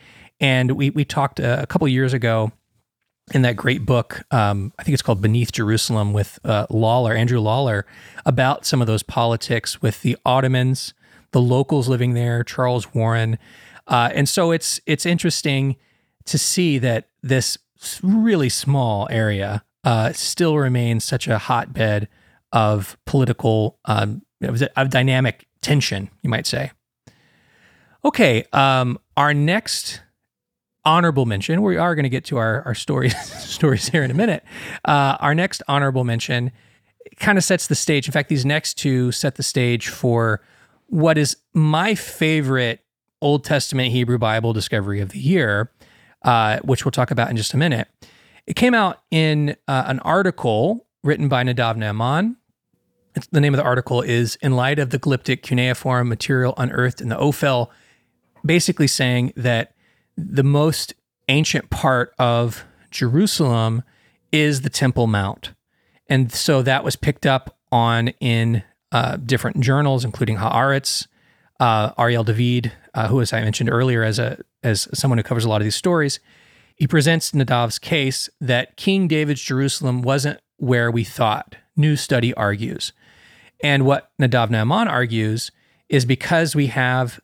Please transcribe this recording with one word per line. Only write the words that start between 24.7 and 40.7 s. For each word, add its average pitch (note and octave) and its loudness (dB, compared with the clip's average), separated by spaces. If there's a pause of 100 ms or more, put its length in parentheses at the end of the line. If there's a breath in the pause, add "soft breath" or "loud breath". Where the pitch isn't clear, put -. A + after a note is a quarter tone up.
of C3+ 0
dynamic C3 0 (140)
tension, B2+ -2 (120)
you C3 -2
might A2+ -2
say. C3+ -4 (1300 soft breath)
Okay, C#3 4
um, C3 2 (180)
our D3 2
next D#3+ -2 (880)
honorable D#3+ 4
mention, A#2 -2
we F#3 2
are E3+ 0
gonna C#3+ 0
get B2+ -4
to C#3 -4
our, A2+ 0
our A#2 -6
stories, C3 -2
<laughs> - -14
stories - 0
here D#3+ 0
in C3 -2
a B2 -4
minute. F#3+ 0 (400 loud breath)
Uh, C#3 2
our D3 2
next F3 -2
honorable C#3 0
mention A#2+ -4 (640 soft breath)
kinda G3+ 2
sets - 0
the D3+ -2
stage. C#3+ 0
In C#3+ -6
fact, D3 -2
these C3+ 0
next D3 -2
two B2+ 0
set C#3 -2
the - -8
stage A#2+ -2
for A#2 0 (460 soft breath)